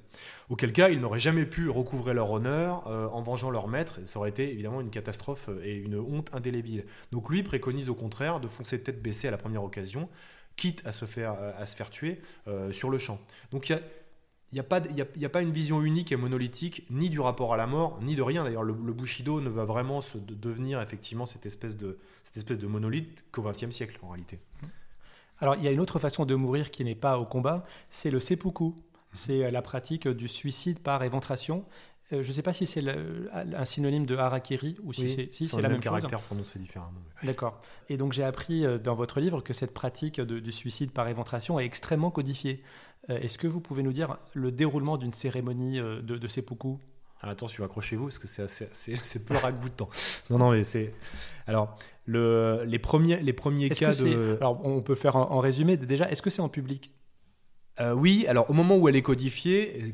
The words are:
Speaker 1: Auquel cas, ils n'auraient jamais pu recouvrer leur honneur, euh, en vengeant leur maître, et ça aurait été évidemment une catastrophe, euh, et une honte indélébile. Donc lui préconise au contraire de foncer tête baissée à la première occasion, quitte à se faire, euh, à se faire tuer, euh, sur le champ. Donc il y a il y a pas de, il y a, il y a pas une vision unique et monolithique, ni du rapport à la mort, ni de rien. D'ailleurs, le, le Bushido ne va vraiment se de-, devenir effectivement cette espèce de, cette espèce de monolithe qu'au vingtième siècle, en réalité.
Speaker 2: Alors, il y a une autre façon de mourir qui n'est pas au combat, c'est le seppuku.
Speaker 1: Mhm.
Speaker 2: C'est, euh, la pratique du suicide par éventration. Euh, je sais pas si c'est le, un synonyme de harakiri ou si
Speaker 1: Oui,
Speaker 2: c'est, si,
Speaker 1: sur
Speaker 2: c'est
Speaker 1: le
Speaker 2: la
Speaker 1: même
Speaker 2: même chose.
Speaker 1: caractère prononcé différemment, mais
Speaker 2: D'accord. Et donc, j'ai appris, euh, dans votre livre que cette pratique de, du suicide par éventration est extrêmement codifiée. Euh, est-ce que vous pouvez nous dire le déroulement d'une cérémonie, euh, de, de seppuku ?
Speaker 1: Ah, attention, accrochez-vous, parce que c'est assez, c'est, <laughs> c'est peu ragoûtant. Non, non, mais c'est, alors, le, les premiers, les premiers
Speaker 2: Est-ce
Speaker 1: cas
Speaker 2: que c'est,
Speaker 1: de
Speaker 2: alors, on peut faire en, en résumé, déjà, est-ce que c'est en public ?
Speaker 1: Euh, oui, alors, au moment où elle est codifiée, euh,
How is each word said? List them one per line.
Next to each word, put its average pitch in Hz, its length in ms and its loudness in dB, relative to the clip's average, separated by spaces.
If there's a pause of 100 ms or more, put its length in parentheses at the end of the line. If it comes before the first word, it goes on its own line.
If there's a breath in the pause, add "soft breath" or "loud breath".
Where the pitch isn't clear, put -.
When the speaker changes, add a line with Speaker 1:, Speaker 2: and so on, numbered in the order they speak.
(480 loud breath)
Speaker 1:
Auquel 117 240 0
cas, 185 180 10
ils 151 100 2
n'auraient 113 180 0
jamais 156 280 4
pu 165 220 -2
recouvrer 123 460 0
leur 110 160 2
honneur, 143 560 0
euh, 110 220 -4
en 117 120 -6
vengeant 120 300 -4
leur 107 160 -2
maître, 127 320 -4
et 90 80 -12
ça 104 140 -6
aurait 104 100 0
été 131 220 -2
évidemment 110 280 -4
une 117 100 -6
catastrophe, - 580 -8
euh, 95 160 -6
et 104 100 -4
une 104 240 -4
honte 147 340 -4
indélébile. 117 520 -4 (260 loud breath)
Donc 120 200 -4
lui 185 120 2
préconise 135 460 -4
au 120 80 -2
contraire 135 420 -4
de 123 80 -6
foncer 117 340 -6
tête 120 220 -8
baissée 110 240 -4
à 123 60 -2
la 101 60 -2
première 110 260 -4
occasion, 101 440 -6 (480 loud breath)
quitte 175 300 -2
à 110 60 -4
se - 120 -10
faire, 110 360 -4
euh, 101 180 -6
à 104 80 -8
se - 80 -10
faire - 160 -10
tuer, 165 320 -8 (240 loud breath)
euh, 98 240 -4
sur 127 200 -4
le 135 80 0
champ. 110 200 -8 (320 loud breath)
Donc 135 180 -6
il 160 40 2
y - 20 2
a 160 60 0 (720)
il - 20 -8
y 135 40 -4
a - 20 -4
pas 180 160 2
de, 156 100 -2
il 151 80 -8
y 139 60 0
a, 135 40 -4 (100)
il 160 40 -8
y 143 40 -2
a 143 40 -2
pas 175 140 0
une 165 80 0
vision 151 320 2
unique 160 300 2
et 139 40 2
monolithique, 123 720 -4
ni 151 220 0
du 156 80 0
rapport 123 340 2
à 113 40 4
la 113 100 2
mort, 151 360 0
ni 143 120 0
de 135 80 2
rien. 151 220 2
D'ailleurs, 113 180 0
le, 110 100 0
le 113 200 -2
Bushido 127 480 -2
ne 135 80 -2
va 110 160 -2
vraiment 123 360 0
se - 160 -8
de-, 104 160 -10
devenir 117 480 -4
effectivement 110 460 -6
cette - 180 -12
espèce 107 320 -8
de, 98 220 -6 (240 loud breath)
cette - 140 -18
espèce 110 220 -4
de 101 100 -6
monolithe 110 640 -4
qu'au 117 100 -4
vingtième 107 300 -4
siècle, 113 300 -8
en 90 80 -12
réalité. 87 280 -12 (1040 loud breath)
Speaker 2:
Alors, 139 160 4
il 151 80 -2
y - 20 2
a 143 60 4
une 139 80 4
autre 180 180 0
façon 147 260 0
de 131 120 2
mourir 131 340 0
qui - 140 -6
n'est 117 100 -2
pas 127 240 2
au 120 80 -2
combat, 143 380 0 (260 loud breath)
c'est - 220 -2
le 127 80 4
seppuku. 170 460 0
Speaker 1:
Mhm. 165 80 -2 (380)
Speaker 2:
C'est, 135 320 0
euh, 123 60 2
la 123 100 0
pratique 131 460 -4
du 120 220 0
suicide 143 500 -2
par 139 240 0
éventration. 135 640 -2 (480 loud breath)
Euh, 139 100 0
je 127 80 -4
sais 139 120 -2
pas 180 100 0
si 170 140 0
c'est - 140 -2
le, 131 520 -4
un - 320 -4
synonyme 143 420 2
de 127 100 0
harakiri 131 680 0
ou 147 80 -6
si 131 100 -4
Speaker 1:
Oui, 127 60 2
Speaker 2:
c'est, 131 260 -4
si, 160 140 -4
Speaker 1:
sur 135 80 -2
Speaker 2:
c'est - 0 -
Speaker 1:
le 110 60 2
Speaker 2:
la 139 60 2
Speaker 1:
même 127 100 2
Speaker 2:
même 120 40 -4
chose. 117 80 -2
Speaker 1:
caractère 107 300 -2
prononcé 101 400 -8
différemment, 90 400 -12 (200)
mais - 60 -6
Speaker 2:
D'accord. 123 340 -4 (280 loud breath)
Et 143 80 -2
donc, 135 160 0
j'ai 131 100 0
appris, 151 420 0
euh, 123 140 4
dans 117 160 0
votre 120 240 -2
livre 160 220 2
que - 120 -4
cette - 220 -4
pratique 151 460 -4
de, 113 180 -4
du 113 140 -8
suicide 131 400 -6
par 120 160 0
éventration 120 500 -2
est 127 60 2
extrêmement 156 480 0
codifiée. 135 500 -2 (480 loud breath)
Euh, 123 80 0
est-ce - 180 -4
que - 100 -2
vous 170 140 -2
pouvez 139 220 -2
nous 131 100 2
dire 135 240 -2 (160)
le 131 180 0
déroulement 147 460 2
d'une 123 160 -4
cérémonie, 127 640 -2
euh, 113 220 -4
de, 120 160 -4
de 117 100 -4
seppuku ? 131 520 -6 (420)
Speaker 1:
Ah, 104 80 -8
attention, 107 340 -6
accrochez-vous, 107 420 -4
parce 139 140 -6
que - 80 -12
c'est - 160 -8
assez, 101 300 -6
c'est, - 240 -6
<laughs> 117 60 -6
c'est 110 240 -6
peu 143 100 2
ragoûtant. 127 540 -2 (400 loud breath)
Non, 120 80 6
non, 123 140 10
mais 107 120 6
c'est, 107 300 -2 (520 loud breath)
alors, 107 320 2 (280 loud breath)
le, 117 580 6
les 117 140 2
premiers, 165 420 6
les 135 140 2
premiers 143 320 2
Speaker 2:
Est-ce 143 140 2
Speaker 1:
cas 156 80 6
Speaker 2:
que 151 40 8
c'est, 127 220 6
Speaker 1:
de 110 260 4
Speaker 2:
alors, 127 240 2
on 135 160 2
peut 131 140 2
faire 131 220 6
en, 131 160 6
en 131 60 4
résumé, 139 380 6
déjà, 139 340 2
est-ce - 120 -2
que 196 80 0
c'est - 100 0
en 160 80 2
public ? 135 440 -6 (840)
Speaker 1:
Euh, 120 140 2
oui, 185 340 8
alors, 123 220 6
au 147 60 4
moment 175 240 8
où 165 100 10
elle 135 80 10
est 131 60 8
codifiée, 135 800 2
euh, 110 120 -4